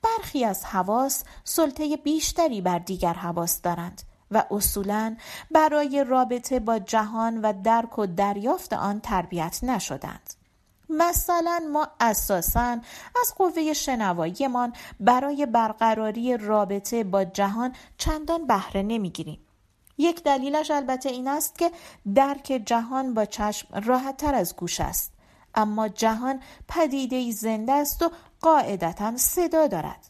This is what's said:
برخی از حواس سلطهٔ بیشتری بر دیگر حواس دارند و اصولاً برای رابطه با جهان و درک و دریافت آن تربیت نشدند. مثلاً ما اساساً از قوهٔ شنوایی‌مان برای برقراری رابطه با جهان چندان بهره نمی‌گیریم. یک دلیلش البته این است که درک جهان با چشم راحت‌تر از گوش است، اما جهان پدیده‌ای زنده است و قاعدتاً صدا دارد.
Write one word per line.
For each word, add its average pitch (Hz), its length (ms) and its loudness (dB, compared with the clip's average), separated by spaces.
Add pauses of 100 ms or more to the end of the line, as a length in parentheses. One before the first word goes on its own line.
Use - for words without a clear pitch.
برخی 440 440 0
از 196 200 -2
حواس 220 580 0 (200)
سلطهٔ 302 540 0
بیشتری 302 640 0
بر 180 180 2
دیگر 180 340 -2
حواس 175 480 -4
دارند 175 400 -4 (300)
و 208 200 4
اصولاً 208 640 -2 (360)
برای 294 520 4
رابطه 247 560 0
با 226 200 0
جهان 226 640 -2
و 214 120 2 (100)
درک 233 360 2
و 208 60 2
دریافت 202 680 0
آن 202 260 -4
تربیت 175 640 -4
نشدند. - 680 -6 (560)
مثلاً 339 840 0
ما 302 160 0 (120)
اساساً 233 800 0 (420)
از 466 160 -2
قوهٔ 320 360 2
شنوایی‌مان 240 1000 -2 (260)
برای 277 460 4
برقراری 226 920 2
رابطه 208 680 0
با 196 200 2
جهان 202 520 -2 (220)
چندان 311 500 -2
بهره 196 360 0
نمی‌گیریم. 185 560 -6 (600)
یک 339 240 2
دلیلش 285 480 0
البته 262 380 -2
این 254 180 -6
است 294 300 -4
که 339 140 2 (440)
درک 269 500 2
جهان 240 480 0
با 220 120 2
چشم 208 420 -4 (180)
راحت‌تر 269 500 0
از 180 200 0
گوش - 260 -4
است، - 300 -4 (440)
اما 214 320 2
جهان 226 540 0 (260)
پدیده‌ای 262 640 0
زنده 220 400 -2
است 285 300 2
و 339 80 2 (320)
قاعدتاً 208 760 2
صدا 320 500 2
دارد. - 420 -6